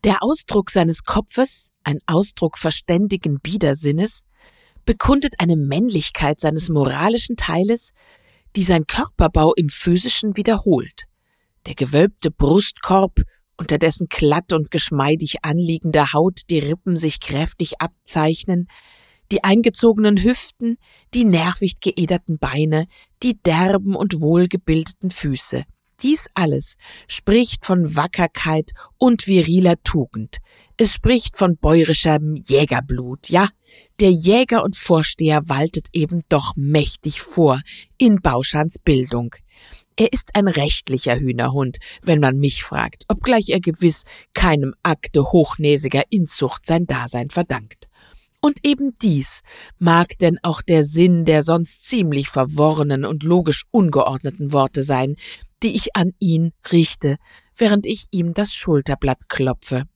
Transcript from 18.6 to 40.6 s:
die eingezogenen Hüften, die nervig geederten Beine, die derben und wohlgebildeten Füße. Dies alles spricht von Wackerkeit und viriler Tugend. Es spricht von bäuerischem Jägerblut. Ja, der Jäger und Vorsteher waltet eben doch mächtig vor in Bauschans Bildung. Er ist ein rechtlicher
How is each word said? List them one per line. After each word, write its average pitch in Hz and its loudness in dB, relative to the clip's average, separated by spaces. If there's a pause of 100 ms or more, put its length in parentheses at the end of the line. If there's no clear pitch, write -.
die 196 -2
eingezogenen 214 4
Hüften, 233 -2 (360)
die 240 2
nervig 175 0
geederten 175 -2
Beine, 156 -2 (360)
die 247 -2
derben 190 2
und 175 -4
wohlgebildeten 170 0
Füße. - -6 (360)
Dies 294 0
alles 143 -2 (320)
spricht - 0
von 170 0
Wackerkeit 156 -2 (260)
und 240 2
viriler 180 4
Tugend. - -4 (400)
Es 220 2
spricht - 0
von 180 2
bäuerischem 151 2
Jägerblut. 127 -2
Ja, 190 2 (500)
der 196 6
Jäger 208 2
und 196 -4
Vorsteher 156 0
waltet 147 -4
eben 165 -2
doch 147 0
mächtig 147 -2
vor 147 2 (360)
in 214 4
Bauschans 151 -2
Bildung. 127 0 (600)
Er 220 2
ist - -6
ein 202 2
rechtlicher 139 -2